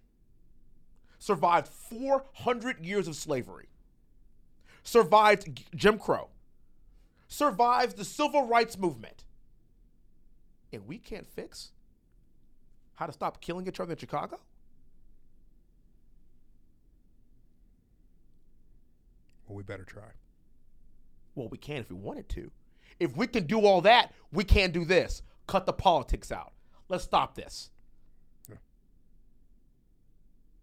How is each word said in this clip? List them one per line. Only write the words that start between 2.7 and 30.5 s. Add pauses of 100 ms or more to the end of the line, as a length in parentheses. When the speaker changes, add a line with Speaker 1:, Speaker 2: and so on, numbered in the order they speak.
Speaker 1:
years
of
slavery, (1160)
survived
G-, (100)
Jim
Crow, (960)
survived
the
Civil
Rights
Movement. (1500)
And
we
can't
fix (1200)
how
to
stop
killing
each
other
in
Chicago? (4000)
Speaker 2:
Well,
we
better
try. (1300)
Speaker 1:
Well,
we
can
if
we
wanted
to. (500)
If
we
can
do
all
that, (200)
we
can
do
this. (240)
Cut
the
politics
out. (360)
Let's
stop
this. (800)
Speaker 2:
Yeah. (2000)